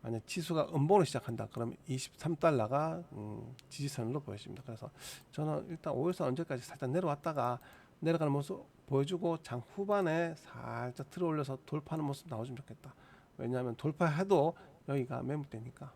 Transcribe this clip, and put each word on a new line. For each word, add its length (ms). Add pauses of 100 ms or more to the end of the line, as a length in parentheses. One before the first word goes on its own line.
만약 240
지수가 480
음봉으로 300
시작한다 480
그러면 240 (100)
이십삼 500
달러가, 640 (100)
음, 440 (120)
지지선으로 520
보여집니다. 460
그래서 240 (400)
저는 380
일단 260
오일선 340
언제까지 340
살짝 280
내려왔다가 680 (420)
내려가는 320
모습 340 (200)
보여주고 520
장 240 (120)
후반에 600
살짝 760
들어올려서 560
돌파하는 380
모습 240
나와주면 280
좋겠다. 380 (440)
왜냐하면 380
돌파해도 760 (340)
여기가 340
매물대니까. 720